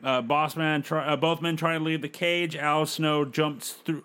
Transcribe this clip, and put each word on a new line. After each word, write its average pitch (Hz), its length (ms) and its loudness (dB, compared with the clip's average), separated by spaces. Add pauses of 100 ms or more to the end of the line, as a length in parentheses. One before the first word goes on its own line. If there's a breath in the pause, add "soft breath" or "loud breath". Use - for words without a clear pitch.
Uh, 131 200 0
Bossman 151 600 2
try. 151 240 -2
Uh, 151 80 2
both 156 260 2
men 165 140 0
try 165 220 0
to 156 60 -2
leave 160 180 0
the 143 80 -6
cage. 170 480 -2
Al 151 280 2
Snow 151 380 2
jumps 147 480 -2
through - 340 -6